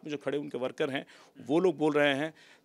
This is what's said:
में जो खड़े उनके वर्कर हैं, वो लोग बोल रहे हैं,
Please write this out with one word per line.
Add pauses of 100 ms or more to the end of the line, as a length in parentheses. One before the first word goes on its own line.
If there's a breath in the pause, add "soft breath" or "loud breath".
में
जो
खड़े
उनके
वर्कर
हैं, (360 loud breath)
वो
लोग
बोल
रहे
हैं, (320 loud breath)